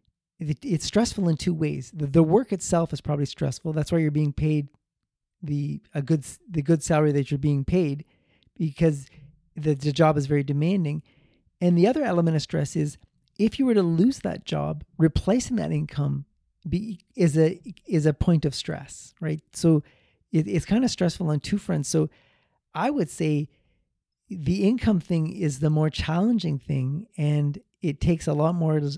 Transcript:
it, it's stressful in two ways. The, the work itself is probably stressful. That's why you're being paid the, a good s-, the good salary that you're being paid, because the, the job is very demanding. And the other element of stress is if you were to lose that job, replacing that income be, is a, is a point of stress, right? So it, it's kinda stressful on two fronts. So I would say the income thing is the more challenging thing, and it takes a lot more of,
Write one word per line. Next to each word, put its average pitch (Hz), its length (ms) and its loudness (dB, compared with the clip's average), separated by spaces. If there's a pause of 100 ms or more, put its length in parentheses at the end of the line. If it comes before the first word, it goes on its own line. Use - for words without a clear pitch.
(400)
it, 156 240 -4
it's 196 220 -2
stressful 202 440 0
in 156 80 0
two 175 160 -2
ways. 147 420 -4
The, 151 120 -4
the 160 160 6
work 196 280 2
itself 170 400 -2
is 143 80 -6
probably 143 260 -2
stressful. 143 460 -4
That's 151 200 -2
why 170 80 2
you're 151 120 2
being 147 220 0
paid 151 340 0 (760)
the, 147 400 -4 (120)
a 147 80 -4
good 139 220 0
s-, - 160 -16 (100)
the 160 120 -4
good 151 220 2
salary 151 300 2
that 139 180 0
you're 143 60 0
being 143 260 0
paid, 156 400 0 (540)
because 151 500 0 (480)
the, 151 180 0
the 143 180 -2
job 156 260 4
is 139 80 0
very 143 180 0
demanding. 151 600 0 (580)
And 175 160 4
the 180 100 6
other 285 160 0
element 170 320 2
of 147 60 0
stress - 340 -4
is 147 220 -2 (420)
if 220 200 0
you 269 60 2
were 233 100 4
to 196 80 4
lose 175 360 2
that - 240 -6
job, 151 400 -4 (140)
replacing 202 580 2
that 165 160 -4
income 143 540 -4 (420)
be, 196 320 -6 (160)
is 165 220 2
a, 160 220 4 (280)
is 156 180 2
a 156 80 2
point 165 320 2
of 139 80 -2
stress, - 680 -12
right? 156 220 -6 (120)
So 160 300 4 (480)
it, 160 160 0
it's 185 180 -2
kinda 240 220 2
stressful 170 420 -2
on 151 100 0
two - 180 -4
fronts. 160 320 -4
So 156 200 0 (640)
I 190 160 -2
would 269 200 -2
say 151 400 -2 (800)
the 180 340 -2
income 220 360 2
thing 160 360 -2
is 147 240 -2
the 151 100 2
more 156 200 2
challenging 170 680 0
thing, 139 500 -4 (100)
and 147 420 0 (220)
it 147 180 -4
takes 165 280 0
a 151 60 0
lot 160 220 0
more 160 220 0
of, 147 200 -4